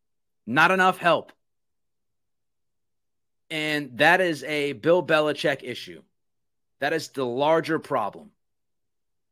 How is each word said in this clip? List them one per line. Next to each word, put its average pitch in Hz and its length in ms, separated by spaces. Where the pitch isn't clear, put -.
Not 156 240
enough 185 280
help. 165 340
And 147 480
that 170 220
is 160 240
a 147 300
Bill 160 280
Belichick 151 600
issue. 92 400
That 143 120
is 160 160
the 135 160
larger 151 540
problem. 104 520